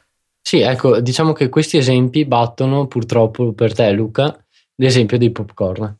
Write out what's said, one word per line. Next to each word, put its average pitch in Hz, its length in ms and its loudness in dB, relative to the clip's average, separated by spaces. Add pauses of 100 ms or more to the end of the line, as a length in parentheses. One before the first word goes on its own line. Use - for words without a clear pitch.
(460)
Sì, 170 140 2
ecco, 120 400 2
diciamo 127 320 0
che 143 160 -2
questi 151 300 0
esempi 127 480 2
battono, 131 600 0
purtroppo 117 680 -2
per 110 200 0
te, 113 180 2
Luca, 113 460 -2 (380)
l'esempio 123 420 2
dei 120 140 2
popcorn. 104 680 -6